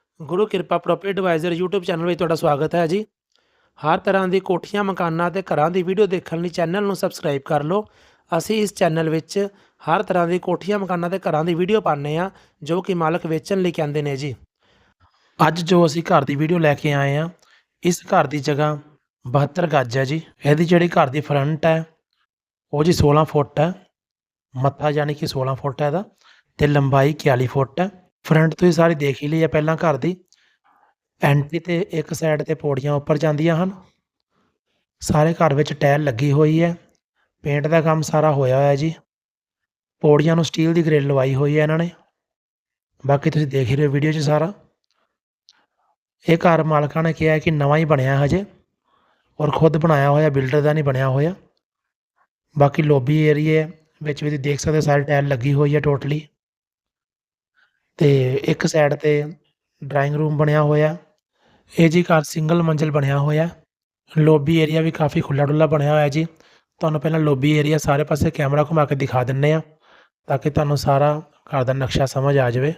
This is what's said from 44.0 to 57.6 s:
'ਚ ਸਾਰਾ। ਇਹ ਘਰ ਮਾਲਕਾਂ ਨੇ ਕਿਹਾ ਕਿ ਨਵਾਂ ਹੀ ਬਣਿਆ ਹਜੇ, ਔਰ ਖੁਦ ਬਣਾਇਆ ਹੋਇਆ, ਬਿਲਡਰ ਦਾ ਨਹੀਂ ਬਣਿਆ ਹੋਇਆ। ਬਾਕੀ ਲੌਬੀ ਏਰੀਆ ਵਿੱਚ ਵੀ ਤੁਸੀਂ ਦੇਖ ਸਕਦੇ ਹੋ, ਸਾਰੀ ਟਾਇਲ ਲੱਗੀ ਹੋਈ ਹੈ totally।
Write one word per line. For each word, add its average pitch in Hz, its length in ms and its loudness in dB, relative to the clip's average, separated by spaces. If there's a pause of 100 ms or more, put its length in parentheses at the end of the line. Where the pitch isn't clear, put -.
'ਚ 156 60 -2
ਸਾਰਾ। 151 340 0 (1800)
ਇਹ 170 100 4
ਘਰ 165 240 4
ਮਾਲਕਾਂ 151 400 0
ਨੇ 165 100 0
ਕਿਹਾ 156 260 0
ਕਿ 151 120 -2
ਨਵਾਂ 147 280 2
ਹੀ 165 60 2
ਬਣਿਆ 139 400 0
ਹਜੇ, 175 200 0 (960)
ਔਰ 147 100 0
ਖੁਦ 156 260 2
ਬਣਾਇਆ 147 340 2
ਹੋਇਆ, 151 200 2
ਬਿਲਡਰ 139 300 0
ਦਾ 147 120 2
ਨਹੀਂ 156 120 -2
ਬਣਿਆ 135 240 -2
ਹੋਇਆ। 143 260 0 (1200)
ਬਾਕੀ 143 240 2
ਲੌਬੀ 147 400 2
ਏਰੀਆ 156 460 2 (340)
ਵਿੱਚ 147 220 -6
ਵੀ 151 60 -2
ਤੁਸੀਂ 147 120 -6
ਦੇਖ 143 180 -2
ਸਕਦੇ 156 160 0
ਹੋ, 151 40 2
ਸਾਰੀ 143 220 -2
ਟਾਇਲ 143 260 0
ਲੱਗੀ 139 260 -2
ਹੋਈ 147 200 0
ਹੈ 147 60 2
totally। 143 400 -2 (1800)